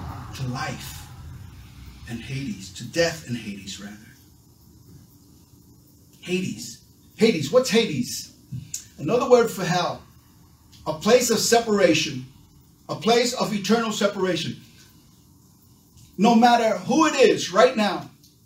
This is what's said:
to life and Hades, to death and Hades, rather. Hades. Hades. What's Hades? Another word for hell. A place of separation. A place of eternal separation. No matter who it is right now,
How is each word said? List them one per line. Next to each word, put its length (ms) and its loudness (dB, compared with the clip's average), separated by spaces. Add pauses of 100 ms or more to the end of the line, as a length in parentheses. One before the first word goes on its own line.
(360)
to 120 -8
life 600 -10 (1000)
and 140 -10
Hades, 520 -10
to 120 -14
death 420 -4
and 80 -6
Hades, 460 -12
rather. 160 -16 (2250)
Hades. 640 -6 (340)
Hades. 340 2
What's 180 4
Hades? 640 -2 (640)
Another 320 -2
word 200 6
for 160 -6
hell. 380 -2 (840)
A 80 -4
place 360 4
of 100 2
separation. 840 2 (640)
A 80 -6
place 380 2
of 200 -4
eternal 380 0
separation. 680 -4 (1600)
No 180 4
matter 440 4
who 280 2
it 80 -2
is 360 2
right 240 4
now, 340 -2 (360)